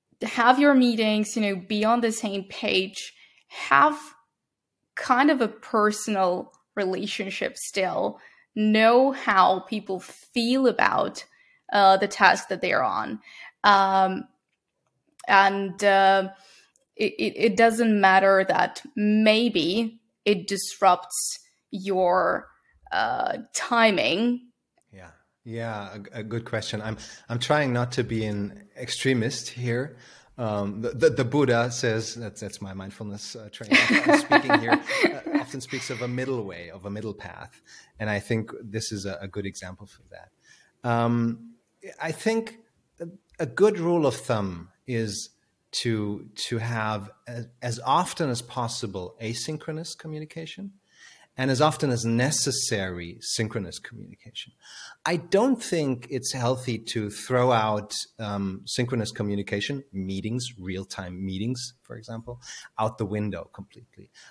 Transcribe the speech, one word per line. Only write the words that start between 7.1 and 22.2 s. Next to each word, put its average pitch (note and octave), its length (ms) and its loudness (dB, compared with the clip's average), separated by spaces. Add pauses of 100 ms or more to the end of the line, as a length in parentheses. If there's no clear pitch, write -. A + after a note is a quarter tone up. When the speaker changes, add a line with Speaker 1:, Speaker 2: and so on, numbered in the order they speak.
Speaker 1:
still, - 640 -2 (380)
know A3 540 6
how F#3+ 560 4
people F#3+ 320 -6
feel B3 680 -2
about, - 600 2 (480)
uh, F#3+ 240 8
the G3 100 0
task G3 400 4
that F#3+ 140 -6
they F3+ 100 -2
are - 120 2
on. A2 360 -2 (460)
Um, F#3+ 580 4 (1040)
and, G3 560 4
uh, G3 460 6 (640)
it, - 240 -2
it, - 160 0
it F#3+ 220 2
doesn't A3+ 420 4
matter F#3+ 480 6
that - 340 0 (140)
maybe G#3+ 1040 2 (240)
it G3+ 240 2
disrupts - 920 0 (300)
your, F#3 800 0 (460)